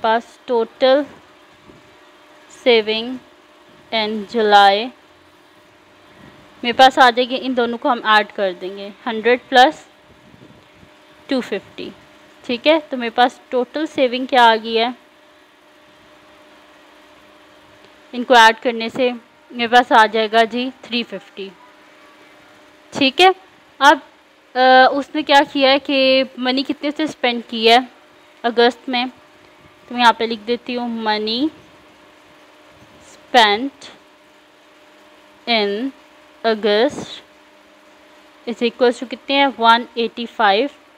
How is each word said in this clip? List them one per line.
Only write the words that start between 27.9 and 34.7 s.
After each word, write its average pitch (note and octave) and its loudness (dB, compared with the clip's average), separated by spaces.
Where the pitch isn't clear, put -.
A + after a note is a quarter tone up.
अगस्त A#3+ -2
में, B3+ -4
तो - -20
मैं A#3+ -4
यहाँ A3+ 4
पे A3+ -4
लिख A3+ -8
देती A#3+ -6
हूँ A#3+ -8
मनी A3 -4
spent A3+ 0